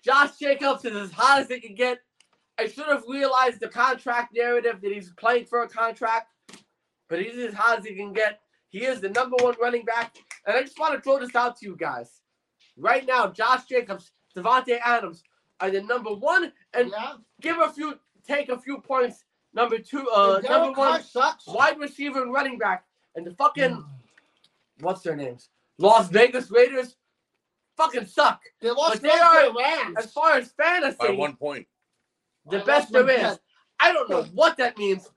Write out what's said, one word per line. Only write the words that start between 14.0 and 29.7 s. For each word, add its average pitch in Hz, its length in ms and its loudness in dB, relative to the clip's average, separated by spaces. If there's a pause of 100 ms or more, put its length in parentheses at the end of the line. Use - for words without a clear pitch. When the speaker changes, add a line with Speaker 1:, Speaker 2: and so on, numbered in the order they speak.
Speaker 1:
Davante 240 460 0
Adams 220 400 -2 (380)
are 190 100 -4
the 196 120 -4
number 220 320 -6
one, 320 380 -2 (220)
and 240 160 0
Speaker 2:
Yeah. 233 240 -10 (260)
Speaker 1:
give 339 180 -6
a 311 140 0
few, 294 260 -10 (280)
take 285 220 -4
a 247 100 -6
few 269 220 -12
points. 247 440 -4 (280)
Number 226 260 -2
two, 262 360 -8
uh, 202 220 6
Speaker 2:
And 196 100 -2
Derek 277 40 -2 (120)
Speaker 1:
number 269 160 -2
one 277 140 2
Speaker 2:
Carr 320 100 -2
sucks. 269 440 -2
Speaker 1:
wide 294 320 0
receiver 277 440 -8
and 247 100 -6
running 269 260 -2
back. 196 260 -4 (320)
And 170 100 -12
the 175 80 -16
fucking, 285 380 0
Speaker 2:
Mm. 147 160 -14 (920)
Speaker 1:
what's 180 220 -6
their 160 140 -6
names? 127 340 -12 (280)
Las 202 300 6
Vegas 240 420 4
Raiders 247 460 4 (800)
fucking 277 300 -2
suck. - 340 0 (200)
Speaker 2:
They 226 100 -4
lost 277 240 0
Speaker 1:
But 220 80 -8
they 294 60 0
Speaker 2:
both 330 120 6
Speaker 1:
are, 330 220 8
Speaker 2:
their 240 120 4
Rams. 247 440 -4